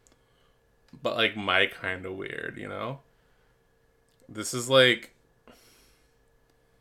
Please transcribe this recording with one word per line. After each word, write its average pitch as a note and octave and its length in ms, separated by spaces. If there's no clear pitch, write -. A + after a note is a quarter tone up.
but, A2+ 160
like, A2 180
my G2 300
kind F#2 400
of F#2+ 80
weird, - 460
you G#2 80
know? G#2+ 320
This G#2 220
is, B2 160
like, B2+ 460